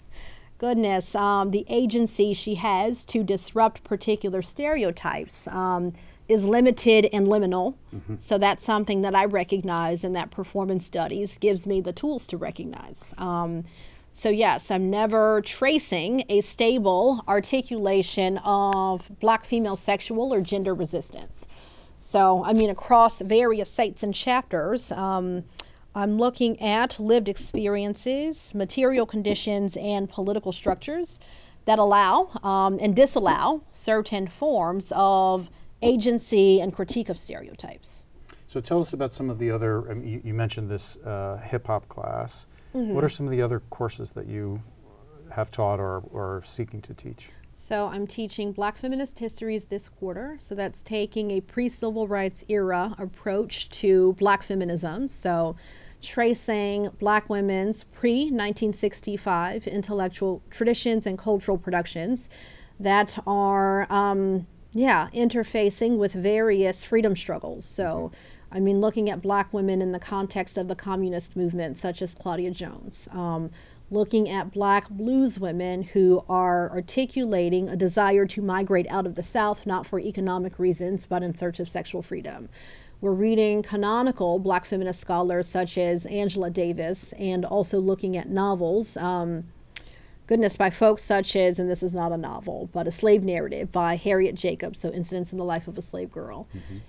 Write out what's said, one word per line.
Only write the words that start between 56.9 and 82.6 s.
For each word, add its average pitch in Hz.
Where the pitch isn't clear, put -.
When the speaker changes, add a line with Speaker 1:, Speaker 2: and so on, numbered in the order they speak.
Speaker 1:
Black 208
women's 196
pre-nineteen 233
sixty-five 202
intellectual 190
traditions 233
and 185
cultural 202
productions 175
that 202
are, 196
um, 196
yeah, 214
interfacing 226
with 202
various 202
freedom 220
struggles. 160
So, 165
Speaker 2:
Mm-hmm. -
Speaker 1:
I -
mean, 196
looking 214
at 180
Black 196
women 196
in 185
the 185
context 196
of 185
the 185
communist 185
movement, 170
such 175
as 180
Claudia 180
Jones, -
um, 165
looking 208
at 190
Black 202
blues 233
women 180
who 180
are 180
articulating 185
a 180
desire 196
to 202
migrate 190
out 190
of 170
the 170
South, 208
not 185
for 190
economic 185
reasons, 180
but 180
in 170
search 175
of 175
sexual 180
freedom. 139